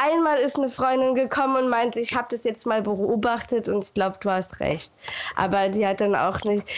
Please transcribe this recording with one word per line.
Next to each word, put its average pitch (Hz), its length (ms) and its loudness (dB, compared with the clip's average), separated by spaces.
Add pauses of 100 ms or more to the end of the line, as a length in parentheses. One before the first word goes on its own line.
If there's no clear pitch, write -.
einmal 311 380 2
ist 269 180 0
eine 269 120 0
Freundin 262 460 2
gekommen 269 420 2
und 254 120 2
meinte, 233 300 0
ich 233 160 -2
hab 247 140 -2
das 233 160 -4
jetzt 220 200 -4
mal 220 160 0
beobachtet 220 880 0
und 196 160 0
ich - 100 -18
glaub, 190 280 -2
du 202 80 -2
hast 185 320 -2
recht. 147 320 -4 (420)
Aber 196 320 2
die 202 180 0
hat 196 140 0
dann 202 160 2
auch 175 300 0
nicht, 208 200 0 (120)